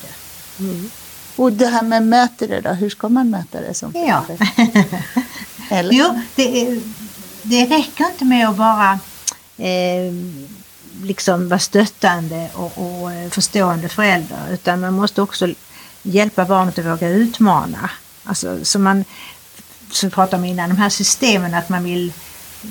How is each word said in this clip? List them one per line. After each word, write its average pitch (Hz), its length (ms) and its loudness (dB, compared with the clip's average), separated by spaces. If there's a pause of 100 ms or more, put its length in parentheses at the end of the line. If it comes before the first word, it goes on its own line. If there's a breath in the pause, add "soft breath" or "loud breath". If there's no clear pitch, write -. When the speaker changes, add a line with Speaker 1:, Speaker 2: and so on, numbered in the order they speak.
Speaker 1:
det. - 560 -16
Speaker 2:
Mm. 185 260 -6 (460)
Speaker 3:
Och 254 180 4
det 240 140 2
här 233 160 0
med 226 200 2
möter 240 440 2
det 196 140 -2
då? - 80 -4
Hur 185 200 0
ska 214 200 -6
man 247 200 4
möta 190 320 -4
det - 120 -8
som - 220 -8
Speaker 1:
Ja. 277 320 0
Speaker 3:
förälder? 202 760 2 (260)
Speaker 1:
<laughs> - 400 -16
Speaker 3:
Eller? 185 240 2
Speaker 1:
Jo, 277 280 4 (140)
det 254 320 0
är, 233 140 -4 (600)
det 247 240 2
räcker 302 400 0
inte 349 200 -2
med 240 240 4
att 190 80 -2
bara, 202 420 4 (580 loud breath)
eh, 180 560 -2 (880)
liksom 185 460 0
vara 180 100 2
stöttande 170 920 0
och, 180 240 -8
och, 175 360 -6
eh, 175 160 -10
förstående 180 600 0
förälder, 170 600 0
utan 180 280 0
man 185 140 -2
måste 202 280 0
också 196 260 0 (560 loud breath)
hjälpa 196 420 2
barnet 185 340 2
att 165 60 -4
våga 165 240 0
utmana. 202 800 2 (340)
Alltså, 180 420 -6
så - 140 0
man, 196 260 4 (840 loud breath)
som 196 180 -2
vi 185 60 -8
pratade 190 220 2
om 175 80 0
innan, 180 240 -2
de 185 80 2
här 208 120 4
systemen, 196 640 2
att 170 160 -2
man 180 140 0
vill 175 300 -2 (580 loud breath)